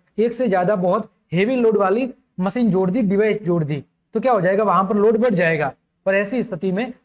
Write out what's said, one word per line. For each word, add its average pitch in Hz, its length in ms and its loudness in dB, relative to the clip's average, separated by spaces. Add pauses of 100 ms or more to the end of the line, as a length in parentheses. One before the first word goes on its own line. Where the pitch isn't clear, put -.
(180)
एक 233 140 0
से 254 160 -2
ज्यादा 185 280 2
बहुत 185 360 -2 (200)
हेवी 214 240 0
लोड 226 200 2
वाली 202 380 0 (260)
मशीन 208 300 0
जोड़ 185 200 2
दी, 220 120 0
डिवाइस 208 400 0
जोड़ 170 220 0
दी, 139 200 -6 (300)
तो 220 60 -2
क्या 254 120 0
हो 202 80 2
जाएगा? 190 240 2
वहां 185 200 2
पर 208 120 -2
लोड 220 200 4
बढ़ 226 180 2
जाएगा 165 380 0 (340)
और 196 80 0
ऐसी 208 280 -2
स्थिति 185 300 -4
में 233 220 -4 (100)